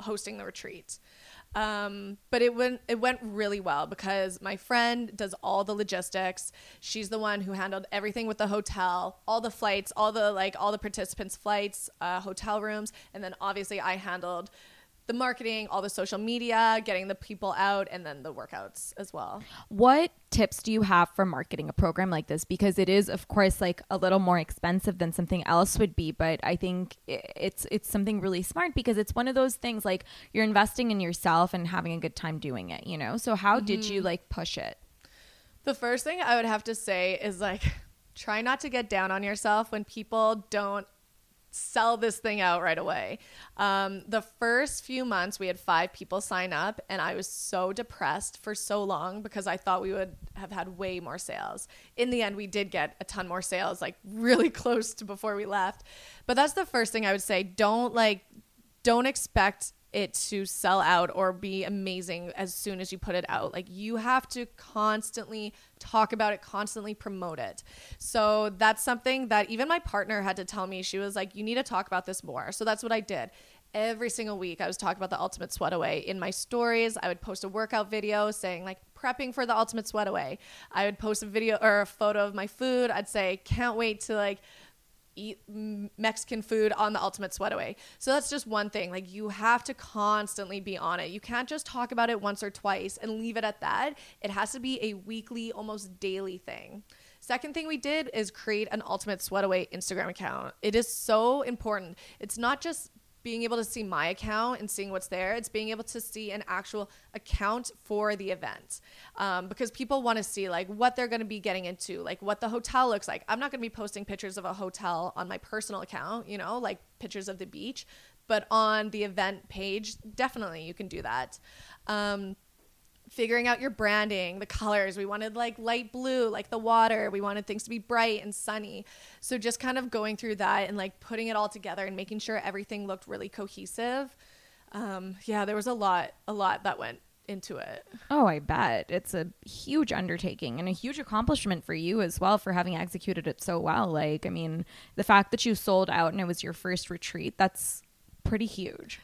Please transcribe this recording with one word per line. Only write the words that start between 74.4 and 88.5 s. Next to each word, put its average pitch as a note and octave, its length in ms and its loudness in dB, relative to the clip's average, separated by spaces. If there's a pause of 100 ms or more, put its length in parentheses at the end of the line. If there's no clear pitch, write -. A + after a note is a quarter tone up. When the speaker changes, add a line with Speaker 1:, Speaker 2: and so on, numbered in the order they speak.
Speaker 1:
I F3 60 -2
was F#3 100 -4
talking F3+ 220 -2
about F#3 100 -4
the F#3 120 -4
Ultimate F#3 340 -6
Sweat D#3+ 180 -2
Away D#3+ 280 0
in F#3+ 200 -6
my F3+ 120 -4
stories. A#3 680 0
I F3+ 60 -2
would F3 140 -4
post F#3+ 200 -8
a G3 60 -6
workout G#3+ 420 -2
video G#3+ 400 2
saying, F#3 360 -6
like, F#3+ 140 -10 (140)
"Prepping B3+ 380 -2
for B3+ 140 0
the A#3 100 2
Ultimate A3 320 2
Sweat G#3 180 0
Away." F3 320 -2 (320)
I G3 140 2
would G3+ 140 0
post G#3+ 240 -2
a G#3+ 40 -8
video A3 360 2
or G#3 180 8
a G3+ 60 2
photo G#3 400 2
of G3+ 80 -8
my G3+ 120 -4
food. B3 440 2
I'd G3+ 180 -2
say, F#3+ 360 0
"Can't A#3+ 320 0
wait A3 260 0
to, A3 140 -2
like, G3+ 240 0 (760)
eat G3 320 -12
m-, G#3 500 -8
Mexican A3 420 -2
food G#3+ 340 2
on G#3+ 180 2
the G#3+ 100 0
Ultimate F#3+ 320 -4
Sweat - 180 -2
Away." F#3+ 220 -4 (240)
So C4 140 0
that's C#4+ 180 2
just C#4+ 160 -4
one G#3 240 0